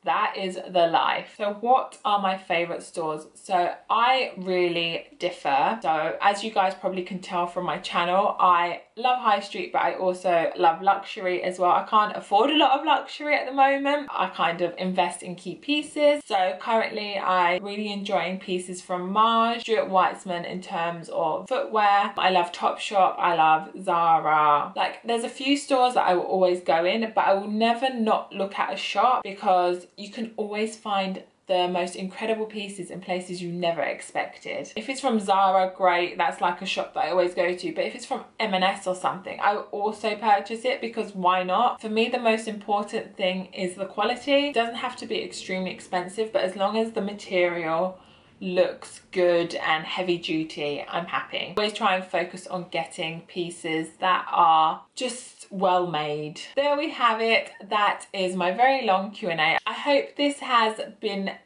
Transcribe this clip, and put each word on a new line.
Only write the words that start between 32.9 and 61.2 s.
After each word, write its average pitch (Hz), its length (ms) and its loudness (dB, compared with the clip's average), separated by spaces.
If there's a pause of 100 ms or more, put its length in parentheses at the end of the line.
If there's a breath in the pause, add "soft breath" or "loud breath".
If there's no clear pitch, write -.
places 185 400 -6
you 175 100 -6
never 170 300 -2
expected. - 960 -8
If 220 140 -8
it's 269 120 -6
from 233 180 2
Zara, 190 560 4
great, 175 420 2
that's, 180 220 0
like, 185 220 0
a 190 40 -8
shop - 280 -4
that 151 120 0
I 156 60 -4
always 180 220 2
go 175 200 0
to, 180 200 -6
but 180 100 -2
if 214 120 -4
it's - 100 -14
from 233 180 -6 (160)
M 202 140 -2
and 185 100 2
S 190 240 -2
or 185 80 -2
something, 156 460 -6
I 208 140 2
will - 160 -8
also 208 440 -4
purchase 214 500 0
it - 160 -2
because 220 320 -6
why 185 300 2
not? 208 380 0
For 220 80 -8
me, 226 200 2
the 254 100 -2
most 226 280 0
important 208 680 -4
thing 185 360 -2
is 185 220 -6
the 190 100 -6
quality. 247 640 0
It 285 80 -6
doesn't 233 200 0
have 240 220 -6
to - 80 -12
be 226 160 -4
extremely 185 500 -6
expensive, 190 600 -4
but - 120 0
as 185 120 -2
long 208 220 0
as 226 160 -2
the 220 80 -2
material 180 960 -2 (400 soft breath)
looks 180 600 -2 (140)
good 175 420 2
and 165 300 -2
heavy 185 320 -2
duty, 156 720 -4
I'm 170 160 -6
happy. - 500 -6
Always 208 160 0
try 202 240 0
and 185 80 -4
focus 175 420 -6
on 175 260 -8
getting 165 500 -6
pieces 170 640 -6 (120)
that 185 300 0
are 165 520 4 (140)
just - 540 -10
well 180 380 2
made. 151 540 -6 (160)
There 285 180 2
we 311 140 -2
have 226 320 2
it. 226 300 2 (180)
That 202 420 0
is 185 240 -2
my 180 160 2
very 254 340 4
long 196 260 2
Q 202 180 -8
and 160 100 -2
A. 156 260 2
I 220 80 -4
hope 277 440 0
this 285 220 0
has 226 420 2 (180)
been 196 320 -4 (140)